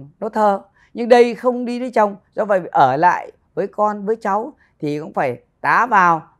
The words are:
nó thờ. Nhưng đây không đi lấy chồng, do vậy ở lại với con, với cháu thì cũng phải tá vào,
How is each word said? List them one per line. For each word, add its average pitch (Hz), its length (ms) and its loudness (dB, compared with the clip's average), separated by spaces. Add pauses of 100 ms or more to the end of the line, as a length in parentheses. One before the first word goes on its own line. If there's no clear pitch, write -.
(200)
nó 220 80 -8
thờ. 208 340 0 (320)
Nhưng 220 140 -6
đây 240 260 6
không 247 300 -4
đi 240 160 -6
lấy 254 100 -8
chồng, 208 260 0 (180)
do 220 100 -4
vậy 196 160 0 (100)
ở 139 260 2
lại - 360 0 (220)
với 190 120 -4
con, 208 380 -4
với 220 120 -2
cháu 220 360 -6 (260)
thì 147 220 -6
cũng 175 120 -14
phải 135 280 -4 (200)
tá 175 260 0
vào, 180 360 2 (180)